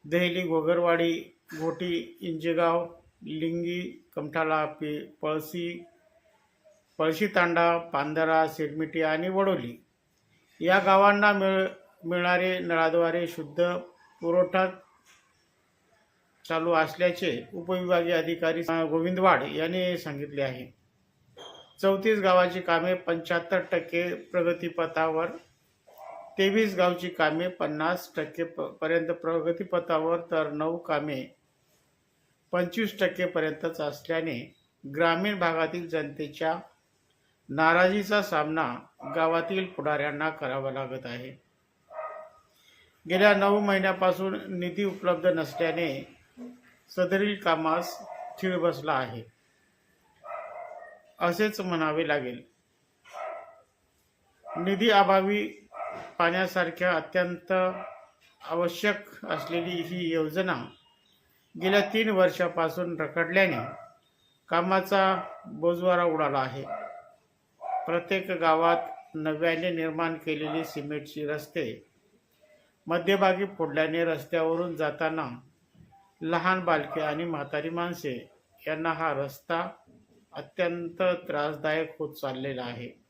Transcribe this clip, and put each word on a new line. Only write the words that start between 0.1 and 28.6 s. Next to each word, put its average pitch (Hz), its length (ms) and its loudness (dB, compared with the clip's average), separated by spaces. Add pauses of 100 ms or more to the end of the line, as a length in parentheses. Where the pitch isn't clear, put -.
घोगरवाडी, 170 880 2 (200)
घोटी, 165 640 -4
इंजेगाव, 170 720 0 (280)
लिंगी, 170 920 -6
कमठाला, 156 480 0
पि-, 151 400 -6 (180)
पळशी, 170 640 -4 (1120)
पळशी 160 280 2
तांडा, 170 520 4
पांदरा, 160 720 2
सिरमिटी 156 540 -4
आणि 156 260 0
वडोली 185 560 -2 (760)
या 185 180 6
गावांना 202 540 8
मिळ-, 190 340 2 (380)
मिळणारे 180 540 2
नळाद्वारे 170 680 2
शुद्ध 170 500 -2 (440)
पुरवठा 180 460 2 (1800)
चालू 165 240 0
असल्याचे 160 840 0
उपविभागीय 175 580 0
अधिकारी, 165 560 0
अ, 165 160 0
गोविंद 165 360 0
वाड 165 220 8
यांनी 170 560 0
सांगितले 143 440 -6
आहे. 127 240 -4 (1160)
चौतीस 196 360 4
गावाची 180 420 6
कामे 165 340 2
पंच्याहत्तर 170 680 0 (120)
टक्के 175 420 -2
प्रगतीपथावर, 165 1120 0 (1120)
तेवीस 196 380 2
गावची 175 320 2
कामे 165 400 0
पन्नास 160 680 -2
टक्के 160 280 -6
प-, 165 160 -10